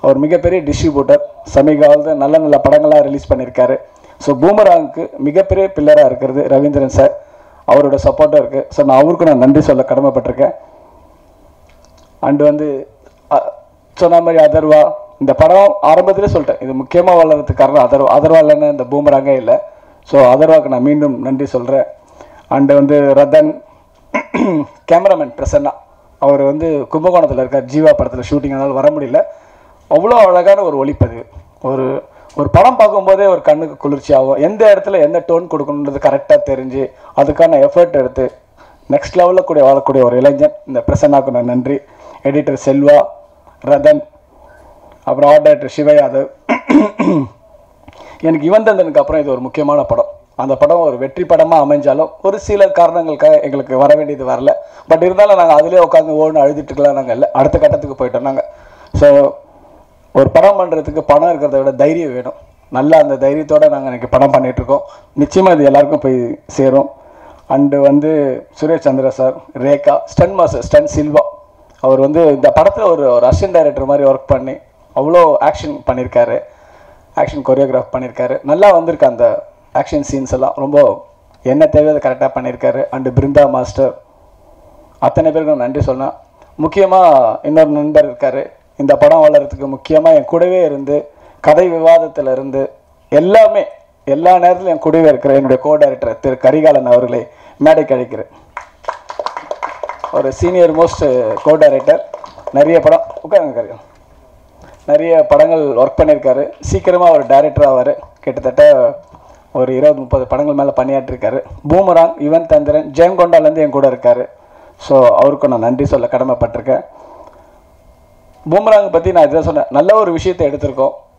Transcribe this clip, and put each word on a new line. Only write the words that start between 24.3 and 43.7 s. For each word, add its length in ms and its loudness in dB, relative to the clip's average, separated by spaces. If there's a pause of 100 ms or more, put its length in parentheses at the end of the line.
கேமராமேன் 500 0
பிரசன்னா, 280 -4 (480)
அவர் 240 0
வந்து 500 -4
கும்பகோணத்துல 540 0
இருக்கார், 180 -4
ஜீவா 340 0
படத்துல 320 -6
ஷூட்டிங், 240 -4
அதனால 180 -6
வர 160 0
முடியல. 340 -2 (680)
அவ்வளோ 180 0
அழகான 540 4
ஒரு 220 -4
ஒளிப்பதிவு. 400 -6 (380)
ஒரு, 400 -6 (340)
ஒரு 140 -4
படம் 260 4
பார்க்கும்போதே 500 2
ஒரு 160 0
கண்ணுக்கு 340 -2
குளிர்ச்சி 380 -4
ஆகும். 220 0
எந்த 380 2
இடத்துல 260 -2
என்ன 180 0
டோன் 320 -4
கொடுக்கணுன்றது 480 -6
கரெக்டா 380 0 (100)
தெரிஞ்சு 440 -6 (260)
அதுக்கான 520 2
எஃபர்ட் 240 2
எடுத்து 400 -4 (580)
நெக்ஸ்ட் 240 -2
லெவல்ல 300 2
கூட 160 0
வாழக்கூடிய 440 2
ஒரு 120 0
இளைஞன் 360 2 (140)
இந்த 200 -6
பிரசன்னாக்கு 440 0
நான் 140 -4
நன்றி. 340 -4 (440)
எடிட்டர் 420 -4
செல்வா, 380 4 (640)
ரதன், 380 2 (1000)